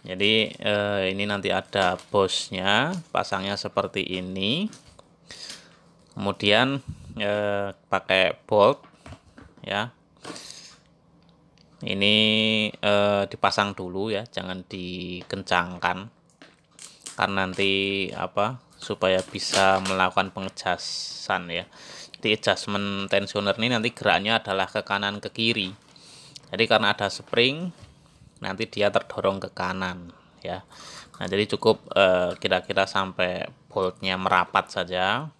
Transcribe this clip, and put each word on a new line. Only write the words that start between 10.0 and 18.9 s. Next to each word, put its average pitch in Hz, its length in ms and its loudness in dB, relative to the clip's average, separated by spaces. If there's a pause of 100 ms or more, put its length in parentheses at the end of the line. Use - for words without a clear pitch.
Ini, 101 380 2 (580)
eh, 101 560 2
dipasang 101 480 0
dulu 95 320 -6
ya, 107 160 -4
jangan 92 400 -10
dikencangkan 90 1300 -4 (1160)
karena 98 220 -2 (100)
nanti 98 720 0
apa, 104 400 -2 (240)
supaya 92 400 0